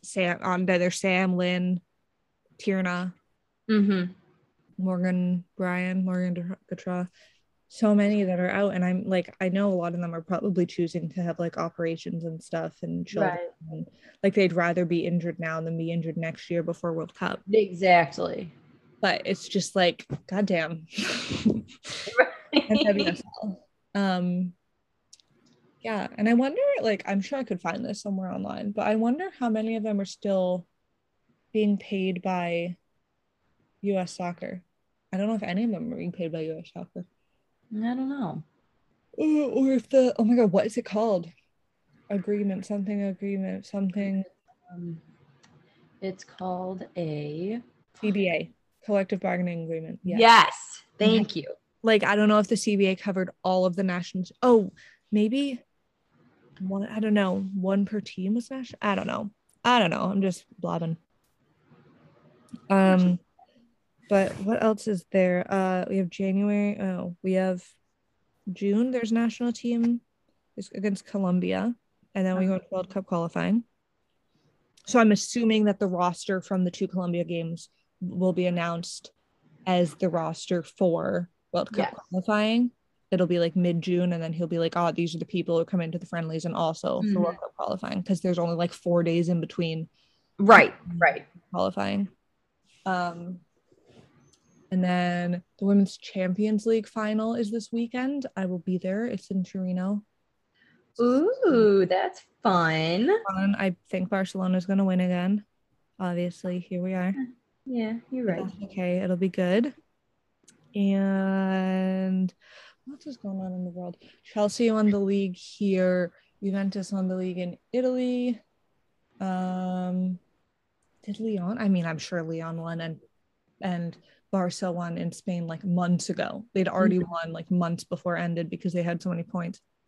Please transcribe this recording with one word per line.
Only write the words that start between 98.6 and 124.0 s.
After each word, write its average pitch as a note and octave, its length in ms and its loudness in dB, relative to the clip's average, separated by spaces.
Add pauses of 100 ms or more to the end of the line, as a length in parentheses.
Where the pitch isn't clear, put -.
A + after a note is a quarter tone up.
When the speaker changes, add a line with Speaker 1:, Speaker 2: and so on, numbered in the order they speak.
Speaker 1:
there. G3 280 -4
It's A3+ 240 -8
in F#3+ 140 -2
Torino. F#3 600 -4 (960)
Speaker 2:
Ooh, B3 880 6
that's F#3 360 0 (180)
fun. E3+ 680 4 (200)
Speaker 1:
Fun. G3 260 0
I F#3+ 200 0 (120)
think F#3 200 -2
Barcelona's F#3 580 0
gonna G3 180 2
win F#3 160 2
again. F3+ 440 0 (540)
Obviously, F3 600 -4
here F3+ 240 -6
we F#3 120 -4
are. F#3 200 0 (500)
Speaker 2:
Yeah, A#3 340 -4 (120)
you're B3+ 160 -4
Speaker 1:
But F#3+ 60 0
Speaker 2:
right. E3+ 120 -4
Speaker 1:
that's G3 200 -10
okay. F3+ 340 -2
It'll F#3 180 -2
be F#3 120 0
good. F#3+ 460 0 (1000)
And F#3+ 1600 0 (520)
what C#4 100 -16
else - 120 -18
is C#4 100 -12
going G3 240 -10
on F#3 120 -8
in F3+ 120 -6
the F3+ 60 -8
world? F3 260 -12 (260)
Chelsea G#3 480 0
won G#3+ 200 4
the G3+ 100 2
league G3 340 0
here. F#3 800 0 (300)
Juventus G3 500 -4
won F#3+ 160 -2
the F#3 80 -2
league F#3 220 -4
in F3 200 -8 (140)
Italy. B3 680 -2 (800)
Um, F#3 1000 -4 (840)
did G#3 160 -10
Lyon? G#3+ 400 -4
I G#3+ 100 0
mean, F3+ 180 4
I'm D#3+ 120 -4
sure E3+ 240 -6
Lyon E3 380 -8
won E3 200 -8
and, E3 200 -8 (600)
and E3+ 360 -4 (340)